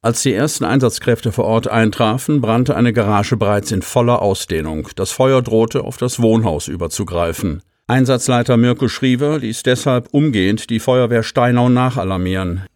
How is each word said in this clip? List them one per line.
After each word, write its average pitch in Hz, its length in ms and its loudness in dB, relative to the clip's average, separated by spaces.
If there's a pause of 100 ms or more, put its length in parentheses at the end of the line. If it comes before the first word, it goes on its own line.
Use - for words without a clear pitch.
Als 117 220 -2
die 131 80 2
ersten 117 320 -2
Einsatzkräfte 120 680 0
vor 117 100 -2
Ort 110 240 0
eintrafen, 113 720 0
brannte 120 380 0
eine 117 160 2
Garage 104 420 2
bereits 101 380 0
in 95 80 -2
voller 123 400 0
Ausdehnung. 80 760 -4
Das 92 160 -6
Feuer 131 300 2
drohte, 117 420 0
auf - 140 -10
das 120 240 -4
Wohnhaus 110 480 2
überzugreifen. 85 920 -4 (240)
Einsatzleiter 127 680 2
Mirko 120 320 2
Schriever 131 520 0
ließ 113 240 -8
deshalb 127 500 0
umgehend 113 560 2
die 113 100 -2
Feuerwehr 120 420 2
Steinau 123 460 2
nachalarmieren. 95 920 0 (140)